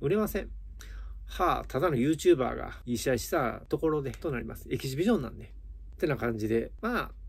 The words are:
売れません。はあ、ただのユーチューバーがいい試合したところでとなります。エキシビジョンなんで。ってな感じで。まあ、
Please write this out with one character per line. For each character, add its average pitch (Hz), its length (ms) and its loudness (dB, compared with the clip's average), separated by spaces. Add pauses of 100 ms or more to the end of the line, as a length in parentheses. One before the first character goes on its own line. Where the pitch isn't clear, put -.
売 143 80 0
れ 196 80 4
ま 214 100 2
せ 202 140 -2
ん。 - 80 -8 (800)
は 147 300 2
あ、 - 40 -8
た - 140 -2
だ 175 100 4
の 147 60 2
ユ 131 160 4
ー 160 60 2
チ 180 140 8
ュ - 20 10
ー - 20 8
バ 120 160 2
ー 120 60 -4
が - 160 -6 (120)
い 120 80 -2
い 113 40 2
試 135 140 0
合 120 60 4
し - 120 -6
た 117 400 0
と 151 80 0
こ 160 100 2
ろ 151 140 2
で 131 100 -4
と - 200 -4
な 123 60 0
り 117 60 -4
ま 113 140 -10
す。 - 120 -14
エ 120 80 0
キ 139 120 -6
シ 131 80 -4
ビ 175 80 2
ジ 240 60 6
ョ 214 60 6
ン 143 40 -2
な 113 80 -6
ん - 80 -12
で。 - 80 -12
っ - 20 -14 (500)
て - 80 0
な 143 120 2
感 117 200 0
じ 107 120 0
で。 113 220 2 (100)
ま 233 160 0
あ、 139 140 -2 (180)